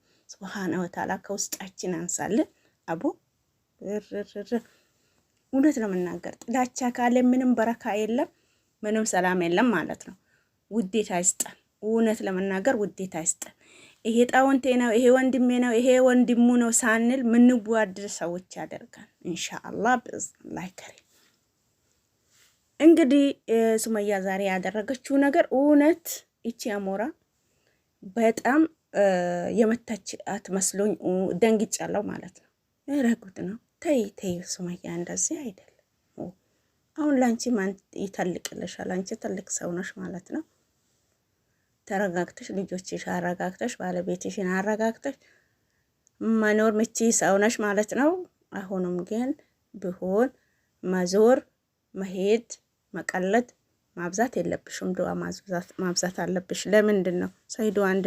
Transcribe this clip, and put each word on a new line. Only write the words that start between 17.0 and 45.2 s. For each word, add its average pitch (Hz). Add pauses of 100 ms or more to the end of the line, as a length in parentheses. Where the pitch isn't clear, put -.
ምንዋደድ 226 (140)
ሰዎች 175
ያደርጋል። - (160)
ኢንሻአላህ፣ 185
በኢዝኒላህ -
ከሪም። - (1800)
እንግዲህ፣ 285 (240)
እ፣ 226 (200)
ሱመያ 208
ዛሬ 190
ያደረገችው 196
ነገር 285
እውነት 294 (380)
ይቺ -
አሞራ 202 (1080)
በጣም፣ 233 (320)
እ፣ 202 (480)
የመታች 220 (180)
አትመስሎኝ፣ 196
ኡ፣ 170 (260)
ደንግጫለሁ 208
ማለት -
ነው። - (380)
ኧረ 277 (120)
ጉድ 190
ነው። 190 (240)
ተይ፣ 285 (120)
ተይ 180 (120)
ሱመያ፣ 180 (140)
እንደዚህ 175
አይደለም። 247 (460)
ኦ፣ - (720)
አሁን 302
ላንቺ 240
ማን 196 (240)
ይተልቅልሻል? 185
አንቺ 185 (100)
ትልቅ 196
ሰው -
ነሽ 180
ማለት 185
ነው። 311 (1400)
ተረጋግተሽ፣ 190
ልጆችሽ 185
አረጋግተሽ፣ 180
ባለቤትሽን 185
አረጋግተሽ 214 (1200)